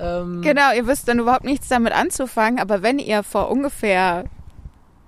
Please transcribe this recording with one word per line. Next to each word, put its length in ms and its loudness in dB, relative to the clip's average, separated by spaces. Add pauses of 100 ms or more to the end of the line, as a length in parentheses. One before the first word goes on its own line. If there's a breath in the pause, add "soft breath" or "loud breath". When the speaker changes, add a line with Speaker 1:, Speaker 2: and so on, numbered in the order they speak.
Speaker 1:
ähm 400 -4
Speaker 2:
Genau, 340 4
ihr 120 0
wisst 200 0
dann 120 2
überhaupt 260 2
nichts 240 -2
damit 240 2
anzufangen, 680 0
aber 220 0
wenn 160 2
ihr 240 -2
vor 280 -2
ungefähr 760 0 (840)